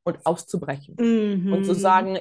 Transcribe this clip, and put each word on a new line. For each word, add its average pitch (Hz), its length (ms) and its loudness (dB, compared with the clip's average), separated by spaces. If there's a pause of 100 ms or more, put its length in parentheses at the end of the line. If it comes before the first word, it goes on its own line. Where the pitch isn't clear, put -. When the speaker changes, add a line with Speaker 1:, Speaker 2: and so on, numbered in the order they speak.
Speaker 1:
und 170 220 -4
auszubrechen 147 760 -6
Speaker 2:
Mhm. 208 540 0
Speaker 1:
und 190 100 0
zu 196 100 0
sagen, 190 480 2